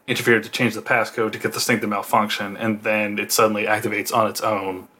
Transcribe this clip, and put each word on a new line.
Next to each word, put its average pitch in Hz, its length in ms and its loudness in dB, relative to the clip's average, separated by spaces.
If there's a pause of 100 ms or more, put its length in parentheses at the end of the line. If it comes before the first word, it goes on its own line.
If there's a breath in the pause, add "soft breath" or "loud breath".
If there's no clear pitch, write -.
interfered 117 360 4
to 107 60 -10
change 117 260 0
the 107 80 -8
passcode 110 500 0
to - 60 -8
get 113 140 -4
this - 140 -4
thing 113 140 2
to 107 60 -4
malfunction, 104 720 0
and 107 260 -2
then 107 360 0
it 107 120 -6
suddenly 107 360 2
activates 107 460 -2
on 110 140 2
its 95 140 -6
own. 95 480 -4 (120)